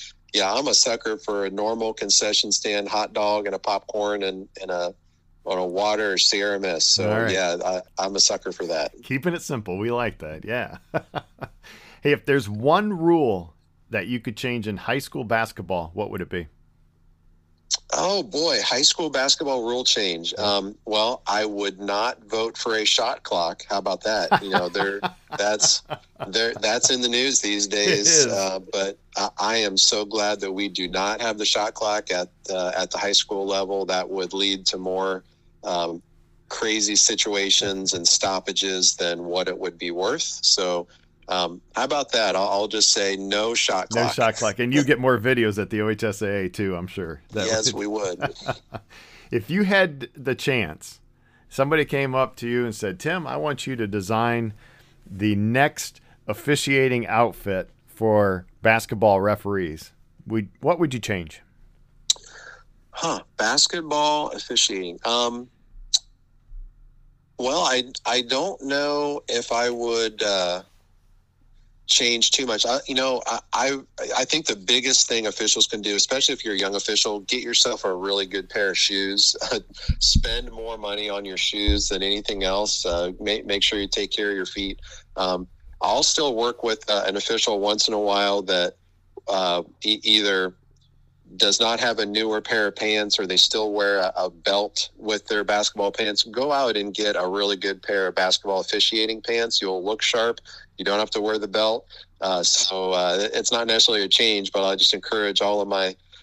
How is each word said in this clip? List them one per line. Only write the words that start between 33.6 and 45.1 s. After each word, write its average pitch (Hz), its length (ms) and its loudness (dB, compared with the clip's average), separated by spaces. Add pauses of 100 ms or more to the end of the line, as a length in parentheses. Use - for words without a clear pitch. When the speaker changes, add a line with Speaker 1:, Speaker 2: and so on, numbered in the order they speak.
Speaker 1:
That 90 240 -2
would 92 240 -4
lead 98 340 -2
to 95 100 -2
more, 95 460 -4 (400)
um, 87 380 -4 (480)
crazy 107 460 0
situations 98 960 2
and 87 140 -6
stoppages 95 920 2
than 87 280 -2
what 90 220 -2
it 90 100 -4
would 87 200 -8
be 87 140 -6
worth. 101 300 -2 (200)
So, 90 460 2 (420)
um, 90 300 -2 (160)
how 113 80 0
about 139 300 -2
that? 104 240 2
I'll, 98 100 2
I'll 101 220 0
just 107 240 4
say 98 240 0
no 104 360 0
shot 98 400 0
Speaker 2:
No 117 100 2
Speaker 1:
clock. - 100 0
Speaker 2:
shot 113 240 2
clock. 107 220 0
And 123 140 2
you 143 120 6
get 135 120 4
more 127 220 4